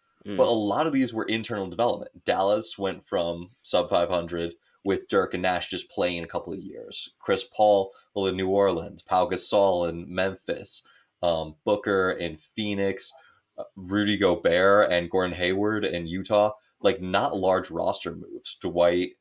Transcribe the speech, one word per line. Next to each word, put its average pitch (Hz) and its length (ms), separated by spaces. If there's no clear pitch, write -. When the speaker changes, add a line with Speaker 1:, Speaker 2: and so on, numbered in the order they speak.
Speaker 1:
Mm. 101 120
Speaker 2:
But 98 100
a 110 40
lot 113 360
of 151 60
these 131 200
were 110 120
internal 107 420
development. 92 560
Dallas 98 540
went 95 280
from 87 440
sub - 280
five 87 200
hundred 85 440
with 95 220
Dirk - 260
and 92 100
Nash 90 260
just - 200
playing 87 340
a 82 40
couple 87 260
of - 60
years. - 500
Chris 95 240
Paul 101 480
in 95 220
New 92 120
Orleans, 95 520
Pau 92 260
Gasol 92 600
in 85 240
Memphis, - 680
um, 80 340
Booker 101 460
in 85 260
Phoenix, 98 720
uh, - 60
Rudy 101 420
Gobert 92 720
and 87 180
Gordon 92 260
Hayward 98 500
in 85 220
Utah. 104 440
Like, 95 200
not 95 360
large 92 340
roster 85 440
moves. - 400
Dwight 87 640